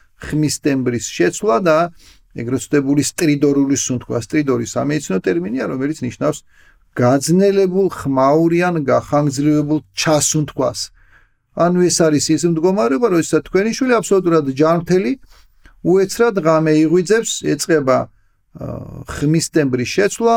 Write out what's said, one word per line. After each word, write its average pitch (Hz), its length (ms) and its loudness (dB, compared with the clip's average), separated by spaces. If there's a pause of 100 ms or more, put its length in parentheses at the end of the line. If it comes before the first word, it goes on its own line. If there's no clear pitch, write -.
(220)
ხმის 147 360 -2
ტემბრის 127 480 -2
შეცვლა 202 540 -2
და 165 180 2 (540)
ეგრეთ 123 320 -6
წოდებული 143 400 0
სტრიდორული 143 760 0
სუნთქვა. 123 460 -4
სტრიდორი 135 420 -2
სამეცნიერო 147 560 -4
ტერმინია, 190 460 -4
რომელიც 143 320 -6
ნიშნავს 135 400 -4 (560)
გაძნელებულ 185 960 2
ხმაური 151 720 2
ან 175 180 0
გახანგრძლივებულ 147 1000 0 (100)
ჩასუნთქვას. 147 880 -2 (800)
ანუ 180 240 2
ეს 175 180 2
არის 156 280 2
ის 156 160 0
მდგომარეობა, 196 680 0
როდესაც 165 340 0
თქვენი 202 300 -2
შვილი 254 200 0
აბსოლუტურად 175 540 2
ჯანმრთელი, 170 640 0 (680)
უეცრად 196 560 2
ღამე 160 380 2
იღვიძებს, 175 560 2 (100)
ეწყება, 147 560 0 (580)
ა, - 100 -14 (380)
ხმის 156 440 -2
ტემბრის 127 420 0
შეცვლა, 226 480 0